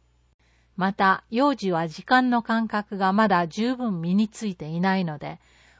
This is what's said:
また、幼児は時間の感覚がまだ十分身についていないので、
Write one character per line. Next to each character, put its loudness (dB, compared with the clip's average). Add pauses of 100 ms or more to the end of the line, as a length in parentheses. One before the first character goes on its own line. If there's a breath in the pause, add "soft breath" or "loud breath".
(760)
ま 0
た、 2
幼 2
児 -2
は -2
時 -14
間 4
の 2
感 -2
覚 -6
が 2
ま 4
だ 2
十 -2
分 -4
身 -2
に 2
つ -12
い -6
て -14
い -4
な 2
い -2
の -8
で、 -12 (400 soft breath)